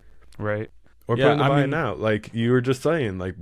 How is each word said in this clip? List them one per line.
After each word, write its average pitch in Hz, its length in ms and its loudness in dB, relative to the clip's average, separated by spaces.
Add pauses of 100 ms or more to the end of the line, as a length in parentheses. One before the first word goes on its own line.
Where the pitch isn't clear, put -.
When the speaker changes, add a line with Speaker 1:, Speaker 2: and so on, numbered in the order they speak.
(380)
Speaker 1:
Right. 104 340 -6 (360)
Speaker 2:
Or 117 100 0
Speaker 1:
Yeah, 131 80 2
Speaker 2:
put - 80 6
in - 60 2
the 143 40 2
Speaker 1:
I 131 60 2
Speaker 2:
buy 139 100 4
it - 20 4
Speaker 1:
mean 139 100 0
Speaker 2:
now. 143 220 -2
Like 107 400 -2
you 117 180 0
were 127 100 4
just 127 200 -2
saying, 139 380 0
like, 92 220 -6